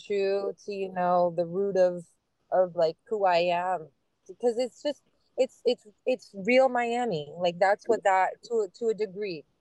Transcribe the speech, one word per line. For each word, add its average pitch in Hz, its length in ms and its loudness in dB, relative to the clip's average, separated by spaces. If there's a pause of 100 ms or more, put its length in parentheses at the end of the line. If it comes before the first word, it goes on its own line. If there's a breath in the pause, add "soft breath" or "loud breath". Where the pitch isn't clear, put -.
true 196 520 -2 (100)
to, 208 80 -8
you 190 180 -6
know, 180 460 2
the 170 80 0
root 190 320 -2
of, 180 260 2 (480)
of, 180 240 2
like, 165 220 0 (100)
who 208 180 -2
I 175 120 4
am, 175 500 0 (400)
because 220 300 -2
it's 247 240 -6
just, 294 200 -6 (360)
it's, - 260 -2
it's, - 220 -2 (220)
it's - 260 -4
real 247 360 2
Miami. 233 680 -4
Like, 175 220 -2
that's 196 280 2
what 220 160 0
that, 190 420 2
to, 220 220 -2 (120)
to 233 80 -2
a 220 80 0
degree, 190 500 -8 (160)